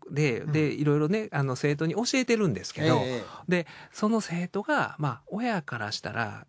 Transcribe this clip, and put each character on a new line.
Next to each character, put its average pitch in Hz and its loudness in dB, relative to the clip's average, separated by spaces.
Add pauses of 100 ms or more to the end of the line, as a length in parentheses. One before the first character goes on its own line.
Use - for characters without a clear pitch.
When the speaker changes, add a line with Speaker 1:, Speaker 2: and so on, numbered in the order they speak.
Speaker 1:
で、 139 2
Speaker 2:
う - -6
ん。 - -2
Speaker 1:
で、 151 4
い 139 -2
ろ 147 6
い 151 4
ろ 151 2
ね、 214 0
あ 143 0
の、 131 0
生 147 2
徒 151 -2
に 160 0
教 220 0 (120)
え 254 2
て 233 4
る 214 4
ん 131 2
で 90 -4
す - -12
け 156 -6
ど、 160 6
Speaker 2:
え - 6
え、 - 2
え 127 -2
え。 107 -8 (260)
Speaker 1:
で、 175 0 (240)
そ - 0
の 226 2
生 175 -4
徒 196 -4
が、 254 0
ま 147 0
あ、 113 -6
親 220 -2
か 123 -6
ら 107 -4
し - -6
た - -8
ら、 107 -4